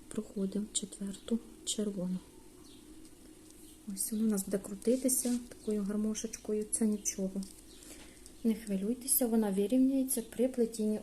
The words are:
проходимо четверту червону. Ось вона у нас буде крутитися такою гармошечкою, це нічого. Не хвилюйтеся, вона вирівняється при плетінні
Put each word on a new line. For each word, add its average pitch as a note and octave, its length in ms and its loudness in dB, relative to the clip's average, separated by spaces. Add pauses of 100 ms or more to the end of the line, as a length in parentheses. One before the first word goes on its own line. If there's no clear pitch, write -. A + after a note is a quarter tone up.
проходимо G3+ 640 -2
четверту G3+ 680 -4 (260)
червону. F#3+ 540 -2 (1700)
Ось - 180 -4
вона A3 120 0
у A3+ 40 4
нас G3 180 2
буде G3 120 0
крутитися A#3+ 840 2 (100)
такою G#3+ 340 -2
гармошечкою, G#3+ 880 -2
це - 140 2
нічого. G3 560 0 (1040)
Не A3 120 4
хвилюйтеся, A3 720 0
вона A3 220 4
вирівняється C4 720 4
при A#3 260 0
плетінні A3 560 0